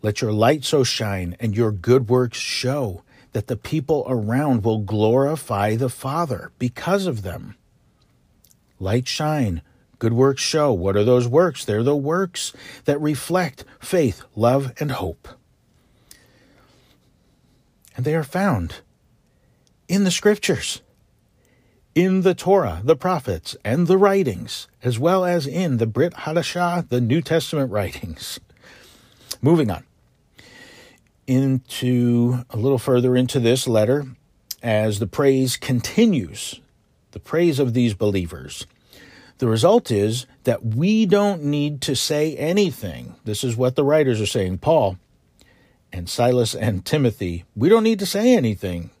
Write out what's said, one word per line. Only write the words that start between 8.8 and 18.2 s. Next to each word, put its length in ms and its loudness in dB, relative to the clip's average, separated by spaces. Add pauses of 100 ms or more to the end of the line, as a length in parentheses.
shine, 540 -2 (380)
good 140 0
works 280 2
show. 320 2
What 220 0
are 80 4
those 240 4
works? 360 2
They're 200 -2
the 120 2
works 560 -4 (340)
that 140 0
reflect 640 -2 (160)
faith, 440 0 (120)
love, 440 0
and 140 -6
hope. 340 -10 (2750)
And 100 -6
they 100 0
are 80 0